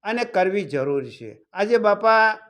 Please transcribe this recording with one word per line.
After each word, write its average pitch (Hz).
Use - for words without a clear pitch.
અને 233
કરવી 190
જરૂરી 139
છે. 113
આજે 214
બાપા, 220